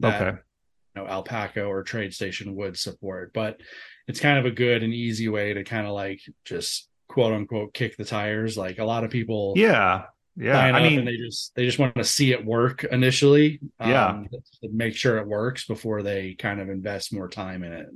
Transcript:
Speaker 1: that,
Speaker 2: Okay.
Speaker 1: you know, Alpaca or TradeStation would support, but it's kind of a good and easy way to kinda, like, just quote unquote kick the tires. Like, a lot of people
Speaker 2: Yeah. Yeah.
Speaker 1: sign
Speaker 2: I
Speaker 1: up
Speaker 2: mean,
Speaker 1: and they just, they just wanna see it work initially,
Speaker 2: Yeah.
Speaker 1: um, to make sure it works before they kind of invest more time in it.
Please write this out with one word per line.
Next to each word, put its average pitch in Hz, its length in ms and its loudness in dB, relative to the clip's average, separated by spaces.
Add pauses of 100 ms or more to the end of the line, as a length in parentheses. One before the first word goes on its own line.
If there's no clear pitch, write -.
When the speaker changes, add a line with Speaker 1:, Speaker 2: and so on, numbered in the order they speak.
Speaker 1:
that, 107 200 2
Speaker 2:
Okay. 95 180 -2 (560)
Speaker 1:
you 98 80 -10
know, 98 60 -10
Alpaca 101 560 -6
or 98 180 -4
TradeStation 98 720 -8
would 95 220 -8
support, 92 560 -10
but 110 280 -6 (480)
it's - 120 -8
kind 143 180 4
of 123 60 2
a 123 60 0
good 120 320 2
and 113 100 0
easy 117 360 -2
way 104 260 0
to 98 100 -4
kinda, 104 260 -4
like, 98 300 -6 (240)
just - 440 -6 (200)
quote 117 240 2
unquote 104 400 -4
kick - 240 -4
the 104 80 -8
tires. 107 540 -2
Like, 92 200 -6
a 110 60 -2
lot 113 200 0
of 110 60 -4
people 110 460 -2
Speaker 2:
Yeah. 107 460 6 (340)
Yeah. 123 180 2
Speaker 1:
sign 131 200 6
Speaker 2:
I 135 40 6
Speaker 1:
up 151 60 6
Speaker 2:
mean, 156 160 6
Speaker 1:
and 120 80 -2
they 120 80 -4
just, - 380 -10
they 123 100 0
just 120 140 0
wanna 120 260 2
see 135 280 4
it 113 120 0
work 117 400 2
initially, 143 760 6 (200)
Speaker 2:
Yeah. 117 260 4
Speaker 1:
um, 101 220 -2 (340)
to 110 100 -8
make 113 240 -2
sure 117 220 2
it 104 80 -4
works 107 380 -4
before 107 380 -4
they 98 320 -4
kind 101 260 -4
of 95 80 -8
invest 98 440 -6
more 98 160 -6
time 92 340 -10
in 85 100 -10
it. 82 240 -12